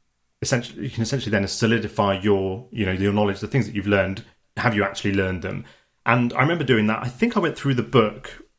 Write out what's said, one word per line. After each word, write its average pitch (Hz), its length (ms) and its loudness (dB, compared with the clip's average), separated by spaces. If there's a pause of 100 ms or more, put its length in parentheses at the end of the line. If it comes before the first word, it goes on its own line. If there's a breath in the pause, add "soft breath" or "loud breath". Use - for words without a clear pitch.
(420)
essentially, - 440 -2
you 127 40 -6
can 113 140 -4
essentially 120 260 -4
then 98 180 2
solidify 101 720 0
your, 98 520 0
you 113 120 -4
know, 92 100 0
your 98 200 2
knowledge, 104 280 0
the 104 60 -6
things 127 200 0
that - 80 -10
you've 98 100 -4
learned, 98 380 2 (340 soft breath)
have 117 180 0
you 104 80 2
actually 98 300 -2
learned 92 300 0
them? 95 200 -8 (440 soft breath)
And 120 260 2
I 131 80 0
remember 160 220 2
doing 113 240 2
that. 110 160 -2
I 120 60 -6
think 233 280 -2
I - 20 2
went 165 160 0
through 139 200 -2
the 120 80 0
book, - 600 0 (160)